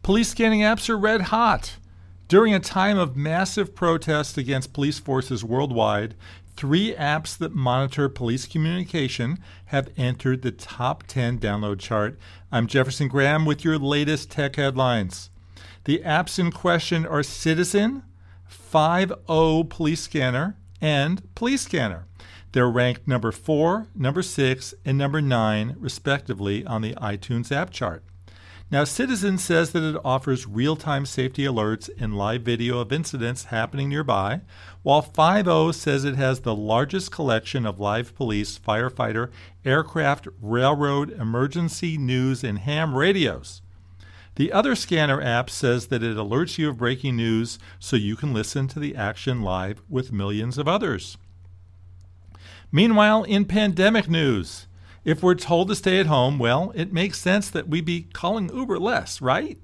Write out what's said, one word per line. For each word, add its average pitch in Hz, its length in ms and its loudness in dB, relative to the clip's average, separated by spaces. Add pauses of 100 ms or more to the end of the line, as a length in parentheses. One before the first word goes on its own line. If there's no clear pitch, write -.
Police 220 280 2
scanning 220 320 2
apps 214 280 2
are 220 80 0
red 214 240 2
hot. 220 540 0 (520)
During 208 280 8
a 180 40 4
time 196 380 2
of 143 180 0
massive 170 600 -2
protest 160 640 0
against 131 340 -2
police 147 240 0
forces 131 480 -2
worldwide, 113 720 0 (420)
three 180 380 2
apps 151 420 -2
that 160 160 -6
monitor 135 560 2
police 123 380 -2
communication 160 920 -2 (280)
have 139 300 -2
entered 127 460 0
the 127 100 -2
top - 520 -6
ten 120 340 -2
download 104 400 -2
chart. 104 400 -2 (340)
I'm 120 140 2
Jefferson 135 440 0
Graham 143 360 2
with 151 180 0
your 160 140 2
latest 147 540 0
tech 139 240 -2
headlines. 127 760 0 (540)
The 151 160 2
apps 160 400 0
in 170 120 2
question 165 540 0
are 147 160 0
Citizen, 180 840 0 (420)
five 175 680 0 (160)
oh 160 360 4
Police 160 360 -2
Scanner, 139 560 -2 (240)
and 156 400 0 (140)
Police 254 260 0
Scanner. 101 460 -4 (440)
They're 123 200 4
ranked 123 340 0
number 117 280 0
four, 165 600 0
number 147 280 -2
six, 131 520 -2 (120)
and 135 120 0
number 139 220 0
nine, 113 580 0
respectively, 110 880 -4
on 110 160 -4
the 110 120 -4
iTunes 113 580 -4
app 147 180 -2
chart. 90 320 -6 (680)
Now, 147 140 4
Citizen 202 520 0
says 165 340 2
that 165 120 0
it 156 220 -2
offers 131 420 0
real-time 135 580 -2
safety 131 380 -4
alerts 110 460 -2 (100)
and 107 180 -2
live 113 260 -2
video 120 360 0
of 117 140 -4
incidents 127 520 -4
happening 135 440 -4
nearby, 135 500 0 (440)
while 143 180 4
five 180 480 2
oh 160 240 4
says 139 320 0
it 135 100 0
has 131 240 0
the 117 160 -2
largest 127 560 0
collection 120 540 -2
of 101 160 -4
live 107 340 -2
police, 107 420 -2
firefighter, 113 760 -2 (340)
aircraft, 143 640 0 (120)
railroad, 143 680 2
emergency 151 840 -2
news, 127 440 0
and 104 180 -4
ham 147 360 -2
radios. 156 640 0 (760)
The 143 180 0
other 233 220 4
scanner 147 460 0
app 123 280 0
says 120 380 0
that 117 160 -2
it 113 120 -2
alerts 117 420 -2
you 151 120 0
of 127 80 -6
breaking 123 400 -2
news 113 420 0 (200)
so - 180 -2
you 104 180 0
can 147 180 -4
listen 131 360 -2
to 156 100 -10
the 147 160 -6
action 117 460 -4
live 92 480 -4
with 127 240 -4
millions 104 440 -2
of 147 120 0
others. 170 480 -2 (1500)
Meanwhile, 214 520 6
in 202 220 2
pandemic 202 640 2
news, 135 580 0 (380)
if 156 180 0
we're 180 120 6
told 180 340 0
to 208 60 0
stay 190 240 2
at 175 80 2
home, 139 300 4
well, 127 380 2
it 170 160 -4
makes 185 300 -2
sense 196 300 2
that 170 180 -4
we 160 100 0
be 170 320 -4
calling 190 420 -4
Uber 247 260 -4
less, - 420 -4
right? 180 420 0